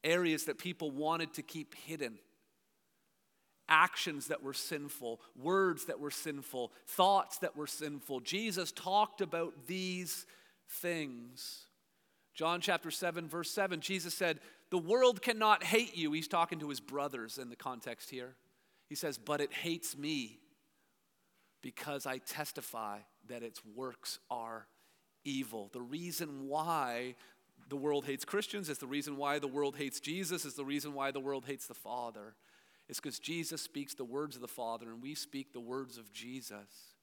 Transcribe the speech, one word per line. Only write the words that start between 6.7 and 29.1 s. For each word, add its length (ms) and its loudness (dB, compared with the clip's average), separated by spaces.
thoughts 520 4
that 160 -2
were 140 -6
sinful. 520 -4
Jesus 520 -2
talked 480 2
about 460 -2
these 600 -4
things. 1000 -6
John 260 2
chapter 300 2
seven, 380 -2
verse 220 -4
seven, 300 2
Jesus 340 -2
said, 260 2
"The 80 4
world 440 8
cannot 420 8
hate 300 6
you." 180 2
He's 160 0
talking 320 4
to 80 -4
his 120 -4
brothers 580 -4
in 100 -8
the 80 -12
context 540 -8
here. 260 -8
He 80 -10
says, 240 -2
"But 220 0
it 120 2
hates 440 -2
me 440 -2
because 460 -6
I 120 -2
testify 840 -6
that 160 -8
its 220 -10
works 560 -8
are 380 -6
evil." 440 -2
The 140 -8
reason 640 -6
why 720 0
the 80 -4
world 300 4
hates 180 -2
Christians 460 -2
is 80 -4
the 80 -8
reason 300 -2